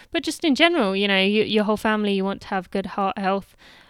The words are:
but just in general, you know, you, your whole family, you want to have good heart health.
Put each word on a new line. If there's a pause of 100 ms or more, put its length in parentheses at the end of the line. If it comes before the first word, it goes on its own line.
(120)
but
just
in
general,
you
know,
you,
your
whole
family,
you
want
to
have
good
heart
health. (340)